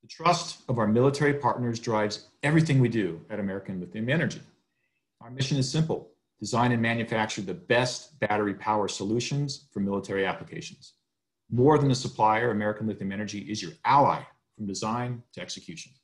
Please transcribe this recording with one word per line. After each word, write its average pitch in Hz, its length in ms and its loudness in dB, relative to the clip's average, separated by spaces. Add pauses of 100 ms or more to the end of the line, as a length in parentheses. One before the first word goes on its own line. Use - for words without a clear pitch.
"The 120 60 -20
trust - 600 0
of 117 100 0
our 107 80 4
military 139 460 4
partners 120 460 -2
drives 107 500 -2 (140)
everything 156 360 4
we 120 100 6
do 92 400 -2
at 104 100 -6
American 98 400 -6
Lithium 110 300 -6
Energy. 147 320 0 (800)
Our 117 80 -20
mission 131 280 -2
is 131 120 0
simple, - 420 0 (280)
design 120 320 2
and 117 100 2
manufacture 113 600 -2
the 95 120 -6
best - 680 -2
battery 104 340 0
power 107 340 0
solutions 120 840 -4
for - 100 -6
military 98 440 -2
applications. - 680 -10 (560)
More 131 280 6
than 139 140 4
a 120 40 4
supplier, 113 560 2
American 107 360 -2
Lithium 98 240 -6
Energy 101 280 -6 (120)
is 107 100 -6
your 82 120 -10 (100)
ally 117 400 4 (320)
from 104 100 -10
design 120 580 -4 (100)
to 90 80 -12
execution." - 520 -14 (100)